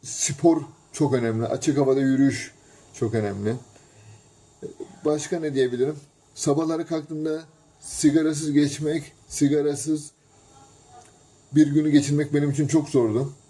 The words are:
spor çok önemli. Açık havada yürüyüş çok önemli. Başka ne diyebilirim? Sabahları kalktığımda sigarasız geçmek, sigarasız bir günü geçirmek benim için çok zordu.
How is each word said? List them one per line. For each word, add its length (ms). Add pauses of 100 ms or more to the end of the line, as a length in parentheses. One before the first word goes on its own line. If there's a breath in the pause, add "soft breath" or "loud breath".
spor 600 (300)
çok 220
önemli. 320
Açık 320
havada 220
yürüyüş 520 (420 soft breath)
çok 200
önemli. 420 (1500 soft breath)
Başka 340
ne 140
diyebilirim? 420 (400)
Sabahları 520
kalktığımda 560 (360)
sigarasız 720
geçmek, 600 (140)
sigarasız 840 (1400)
bir 160
günü 220
geçirmek 440
benim 180
için 160
çok 220
zordu. 440 (160)